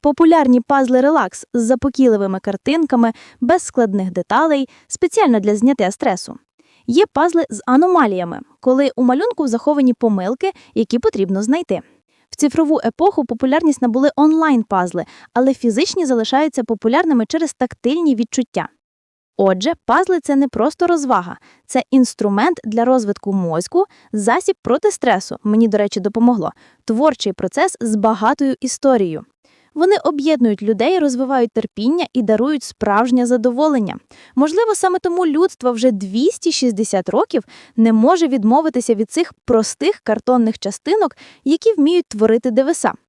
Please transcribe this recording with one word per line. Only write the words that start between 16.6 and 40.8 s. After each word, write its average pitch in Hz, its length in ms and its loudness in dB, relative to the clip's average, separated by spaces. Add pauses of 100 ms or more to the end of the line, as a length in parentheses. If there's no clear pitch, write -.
популярними 233 600 0
через 320 280 -4
тактильні 277 640 -2
відчуття. 233 520 -4 (680)
Отже, 196 360 0 (120)
пазли — 349 380 2
це 277 120 0
не 277 120 2
просто 302 400 -2
розвага, 254 500 -2 (280)
це - 260 -4
інструмент 240 720 2
для 233 220 -2
розвитку 208 480 -2
мозку, 180 520 -2 (280)
засіб 226 480 0
проти 311 300 0
стресу, - 520 -2
мені, 220 240 2
до 208 100 0
речі, 202 220 -2
допомогло, 214 520 0 (340)
творчий 233 480 0
процес 285 460 -2
з 220 160 -2
багатою 220 640 0
історією. 220 680 -2 (500)
Вони 370 280 2
об'єднують 269 600 0
людей, 226 360 0
розвивають 254 520 -2
терпіння 254 600 -2
і 247 80 -2
дарують 233 420 0
справжнє 240 640 0
задоволення. 247 720 0 (380)
Можливо, 370 400 0
саме 370 240 0
тому 359 260 -2
людство 302 460 0
вже 233 200 2
двісті 214 600 -2
шістдесят 202 580 -2
років 254 340 -2 (320)
не 226 180 4
може 311 340 4
відмовитися 247 680 0
від 208 160 -4
цих 339 220 -4 (120)
простих 240 580 0
картонних 226 560 0
частинок, 320 580 -4 (260)